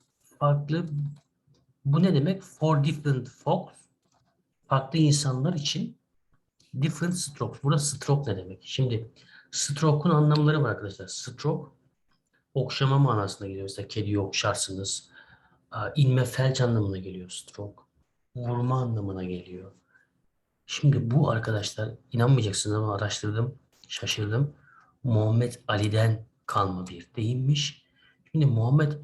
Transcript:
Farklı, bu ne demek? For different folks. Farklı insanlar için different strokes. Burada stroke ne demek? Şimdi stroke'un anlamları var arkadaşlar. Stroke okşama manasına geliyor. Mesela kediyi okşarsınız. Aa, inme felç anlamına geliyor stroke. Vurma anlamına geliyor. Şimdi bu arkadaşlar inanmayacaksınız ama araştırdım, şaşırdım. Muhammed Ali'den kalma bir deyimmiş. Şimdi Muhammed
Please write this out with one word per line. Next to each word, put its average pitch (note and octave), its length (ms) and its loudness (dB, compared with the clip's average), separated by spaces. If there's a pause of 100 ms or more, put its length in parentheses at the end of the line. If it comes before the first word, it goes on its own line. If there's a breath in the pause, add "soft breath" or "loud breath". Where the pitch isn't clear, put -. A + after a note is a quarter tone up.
(220)
Farklı, C#3+ 640 0 (1000)
bu D3+ 180 6
ne F#3+ 100 6
demek? D3 280 2
For D3+ 420 2
different C#3 460 0
folks. - 460 -4 (920)
Farklı C3+ 320 0
insanlar C#3+ 540 2
için G3+ 440 -4 (840)
different E3+ 360 -2
strokes. - 460 -8
Burada D3 160 2
stroke - 520 -2
ne F#2 60 -2
demek? - 280 -14
Şimdi A#2+ 460 -2 (400 loud breath)
stroke'un D3 640 2
anlamları D3+ 500 4
var A#2 60 0
arkadaşlar. G2 380 -8
Stroke - 640 -6 (840)
okşama C3+ 460 2
manasına G#2 480 2
geliyor. G2 160 -8
Mesela G2 240 -10
kediyi G2+ 320 -2
okşarsınız. G2 880 -4 (640 loud breath)
Aa, G#2 240 -6
inme B2+ 300 4
felç C3 360 0
anlamına G#2+ 360 0
geliyor F#2 320 -12
stroke. - 540 -14 (520)
Vurma B2 460 -2
anlamına G2+ 420 -4
geliyor. F2+ 480 -10 (920 soft breath)
Şimdi A#2 460 2
bu C#3+ 200 2
arkadaşlar A2 580 -4 (220)
inanmayacaksınız A2+ 640 2
ama G#2+ 180 -2
araştırdım, G#2+ 640 -4 (280)
şaşırdım. A2 680 -4 (500 loud breath)
Muhammed A#2 500 2 (140)
Ali'den G#2+ 580 2 (200)
kalma F#2 420 -2
bir F2 280 -16
deyimmiş. B2+ 680 -2 (480 soft breath)
Şimdi D#3 140 4
Muhammed C3 480 4 (100)